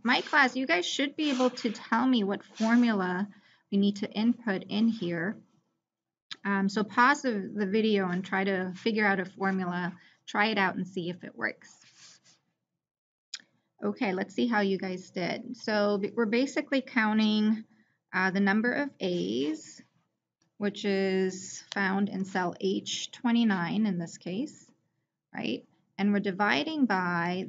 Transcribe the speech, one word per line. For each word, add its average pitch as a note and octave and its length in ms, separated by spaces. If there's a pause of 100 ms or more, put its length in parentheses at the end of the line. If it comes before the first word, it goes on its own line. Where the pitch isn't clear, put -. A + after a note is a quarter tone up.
my C4+ 200
class, C4+ 340
you C4 100
guys E4+ 180
should C#4+ 300
be D4+ 160
able B3+ 200
to A#3+ 200
tell A#3 340
me B3 200
what F#3+ 180
formula G#3+ 840 (420)
we G3+ 80
need G3+ 180
to - 140
input A3 540
in G#3+ 240
here. F3 480 (1080)
Um, G3 240
so G#3 140
pause B3+ 400
the, G#3+ 320
the G#3 120
video G3+ 420
and F3+ 160
try F#3+ 180
to F#3 320
figure G#3+ 320
out G3 140
a F3+ 40
formula, F#3 680 (340)
try - 200
it G#3+ 120
out F#3 160
and F#3 100
see F3+ 260
if F3+ 120
it - 140
works. - 360 (2000)
Okay, G#3 280
let's F#3+ 220
see A#3+ 140
how G#3+ 120
you G3 180
guys F#3 320
did. - 480
So G#3 400
b-, G3 180
we're A#3 100
basically C4+ 540
counting, G#3+ 840 (500)
uh, F#3+ 200
the G3 80
number G#3+ 320
of C#4+ 260
A's, G#3 840 (800)
which G3+ 260
is F#3+ 800 (100)
found G3 360
in F#3+ 160
cell F#3 360
H - 520
twenty-nine G#3+ 760
in F3+ 120
this E3+ 200
case, G#3 480 (680)
right? - 320 (320)
And G3+ 180
we're G3+ 60
dividing A#3+ 680
by F3+ 640